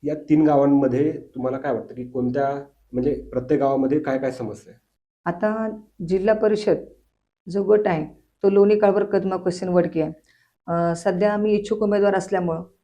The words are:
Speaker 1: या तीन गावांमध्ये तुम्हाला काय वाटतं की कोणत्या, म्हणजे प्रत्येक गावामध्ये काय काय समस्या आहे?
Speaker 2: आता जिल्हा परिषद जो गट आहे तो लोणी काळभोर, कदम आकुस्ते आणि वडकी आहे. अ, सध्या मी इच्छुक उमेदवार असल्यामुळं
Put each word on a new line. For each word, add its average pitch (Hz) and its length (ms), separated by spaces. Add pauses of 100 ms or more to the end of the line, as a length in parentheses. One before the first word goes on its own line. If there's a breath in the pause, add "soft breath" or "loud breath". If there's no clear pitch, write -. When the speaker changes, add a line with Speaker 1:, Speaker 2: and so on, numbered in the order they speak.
Speaker 1:
या 147 120
तीन 151 320
गावांमध्ये 139 640 (220)
तुम्हाला 131 240
काय 139 140
वाटतं - 220
की 123 140
कोणत्या, 139 560 (280)
म्हणजे 127 400
प्रत्येक 127 280
गावामध्ये 135 400
काय 135 180
काय 131 120
समस्या 107 400
आहे? - 120 (420)
Speaker 2:
आता 214 560 (280)
जिल्हा 190 260
परिषद 214 420 (720)
जो 196 140
गट 208 260
आहे 156 160 (380)
तो 196 80
लोणी 202 280
काळभोर, 202 260
कदम 190 280
आकुस्ते 180 340
आणि 180 80
वडकी 175 260
आहे. 156 120 (540)
अ, 170 300
सध्या 202 400
मी 208 160
इच्छुक 208 300
उमेदवार 202 320
असल्यामुळं 180 480 (200)